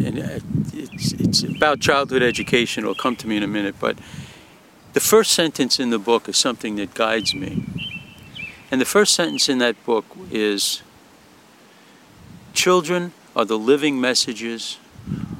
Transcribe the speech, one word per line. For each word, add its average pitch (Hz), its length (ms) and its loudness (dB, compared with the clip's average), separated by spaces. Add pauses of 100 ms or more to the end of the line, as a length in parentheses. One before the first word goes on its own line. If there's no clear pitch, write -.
and 123 140 -4
it, - 240 -8 (300)
it's, - 400 -6
it's - 300 0
about 151 360 0
childhood 135 420 2
education. 117 640 0
It'll 101 100 -2
come 120 220 -2
to 107 120 -10
me 110 100 0
in 107 60 0
a 101 40 -2
minute, 101 320 -2
but - 180 -2 (960)
the - 60 0
first - 320 4
sentence 151 480 0
in 127 100 -2
the 117 100 2
book 110 300 2
is 98 80 -2
something 117 380 -2
that 101 180 -6
guides 110 400 0
me. - 320 -6 (1040)
And 131 100 2
the 127 60 2
first 202 300 4
sentence 151 340 0
in 131 80 2
that 120 260 0
book 110 220 0 (260)
is, 107 520 -2 (1700)
"Children 175 600 2 (220)
are 120 80 4
the 110 140 2
living 139 420 4
messages 117 800 -2 (640)